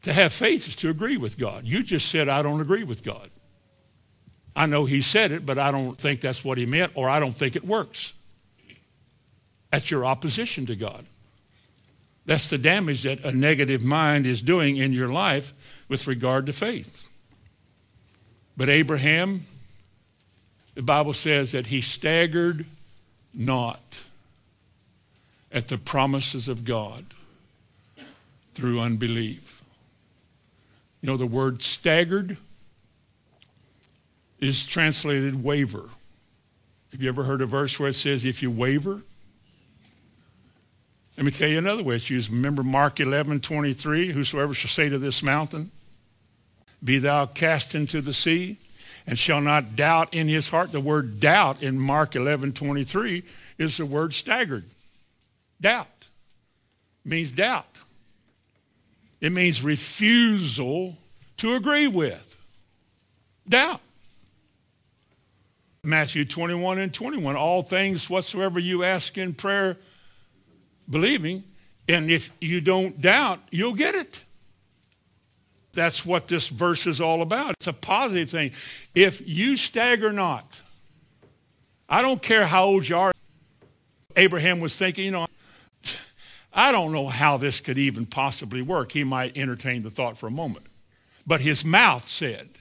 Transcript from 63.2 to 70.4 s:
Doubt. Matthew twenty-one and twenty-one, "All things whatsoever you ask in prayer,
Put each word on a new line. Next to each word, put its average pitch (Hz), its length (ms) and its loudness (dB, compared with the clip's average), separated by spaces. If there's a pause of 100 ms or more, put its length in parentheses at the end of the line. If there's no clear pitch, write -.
Doubt. 269 320 4 (2000)
Matthew 151 440 0
twenty-one 175 520 -2
and 190 160 -4
twenty-one, 208 440 -4
"All 170 240 2
things 190 480 -2
whatsoever 180 500 -2
you 180 240 0
ask 185 340 -2
in 185 160 -4
prayer, 196 440 0 (1120)